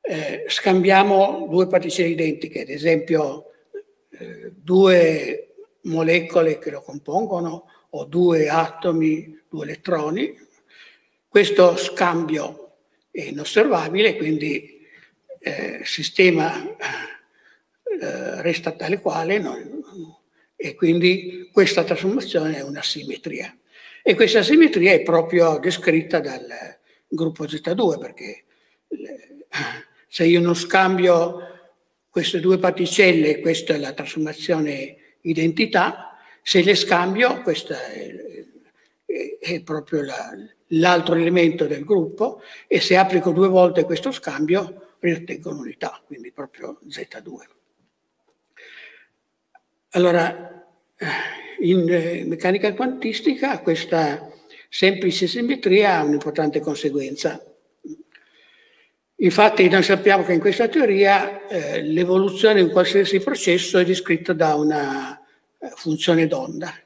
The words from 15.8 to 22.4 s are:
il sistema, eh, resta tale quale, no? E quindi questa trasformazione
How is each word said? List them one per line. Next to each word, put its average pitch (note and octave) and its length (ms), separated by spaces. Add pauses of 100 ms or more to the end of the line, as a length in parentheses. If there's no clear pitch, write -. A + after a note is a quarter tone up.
il - 60
sistema, E3 880
eh, - 1700
resta E3 300
tale E3 260
quale, E3+ 400
no? C#3 180 (1000)
E - 180
quindi F3+ 800
questa F3+ 320
trasformazione F3 720